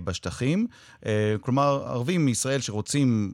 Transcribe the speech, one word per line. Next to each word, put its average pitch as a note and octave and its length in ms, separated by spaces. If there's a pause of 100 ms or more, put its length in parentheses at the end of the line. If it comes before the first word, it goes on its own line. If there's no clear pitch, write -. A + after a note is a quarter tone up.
בשטחים. C3+ 600 (400)
אה, G#2+ 340
כלומר, C#3 460
ערבים C3+ 380
מישראל C3 360
שרוצים, A2 720